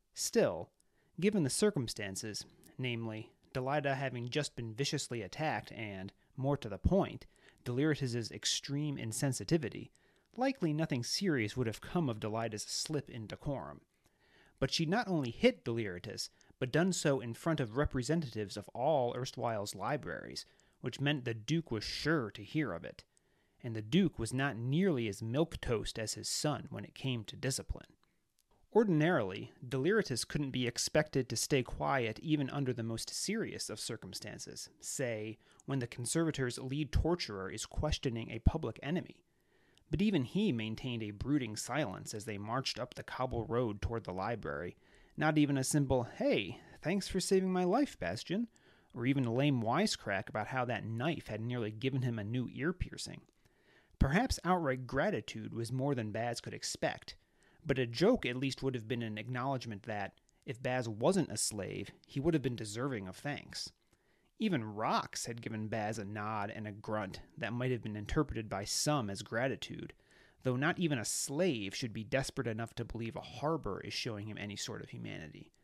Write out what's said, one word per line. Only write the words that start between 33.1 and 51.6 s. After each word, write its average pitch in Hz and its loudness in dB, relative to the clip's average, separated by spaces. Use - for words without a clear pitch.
serious 196 -4
of 107 -6
circumstances, - -8
say, 110 -4
when 139 0
the 117 -2
Conservator's 135 0
lead 131 -4
torturer 107 2
is - -8
questioning 123 -2
a 113 -6
public 143 2
enemy. 156 -4
But 151 2
even 190 4
he 185 2
maintained 110 -2
a 104 -4
brooding 123 0
silence 104 -4
as 107 -6
they 107 -4
marched 113 -2
up 123 -6
the 117 -10
cobble 120 -2
road 113 0
toward 117 -2
the - -6
library. 90 -4
Not 156 4
even 143 6
a 131 2
simple, 135 4
"Hey, 151 2
thanks 185 0
for 185 0
saving 190 4
my 180 2
life, 233 2
Bastian," 160 -2
or 120 -2
even 135 4
a 117 2
lame 131 4
wisecrack 113 0
about 107 -4
how 131 0
that 104 -2
knife 117 -2
had 107 -4
nearly 117 -2